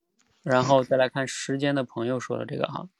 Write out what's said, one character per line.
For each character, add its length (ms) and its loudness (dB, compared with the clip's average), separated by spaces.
然 200 4
后 200 6
再 140 0
来 120 4
看 180 -4
时 300 -6
间 180 0
的 100 0
朋 220 -6
友 120 -2
说 180 -6
的 80 -6
这 120 -8
个 100 -2
哈， 220 -8